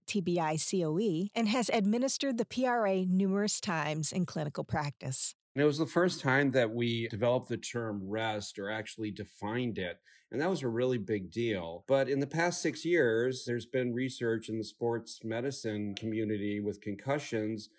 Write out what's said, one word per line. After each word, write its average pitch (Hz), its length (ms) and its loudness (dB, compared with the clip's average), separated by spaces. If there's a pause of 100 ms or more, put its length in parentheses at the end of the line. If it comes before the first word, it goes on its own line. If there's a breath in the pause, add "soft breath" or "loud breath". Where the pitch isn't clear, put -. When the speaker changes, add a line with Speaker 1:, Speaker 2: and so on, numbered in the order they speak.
Speaker 1:
T 202 160 0
B 175 180 2
I 160 160 0
C 180 260 0
O 156 160 2
E 196 360 0
and 233 160 2
has 233 180 2
administered 240 720 2
the 240 80 0
P 254 200 0
R 240 200 4
A 190 180 2
numerous 196 560 2
times 156 500 0
in 185 140 2
clinical 151 400 -4
practice. - 720 -2 (200)
Speaker 2:
And 139 80 2
it 147 40 8
was 147 100 4
the 156 80 2
first 175 340 2
time 135 340 4
that 123 180 4
we 117 380 0
developed 120 420 2
the 117 80 0
term 113 500 -4
rest 107 500 -2
or 101 120 -4
actually 110 400 -6
defined 104 640 -4
it. 90 220 -4 (340 soft breath)
And 123 80 -2
that 170 80 0
was 165 140 -2
a 127 60 0
really 127 280 2
big 98 340 -4
deal. 92 560 -2
But 135 220 4
in 139 120 0
the 139 60 0
past 165 360 0
six 156 240 -2
years, 127 600 4
there's 120 200 -2
been 123 260 0
research 120 560 -2
in 110 80 -4
the 110 80 -4
sports 117 580 -4
medicine 110 720 -4
community 107 640 -2
with 104 220 -4
concussions 110 880 -4 (100)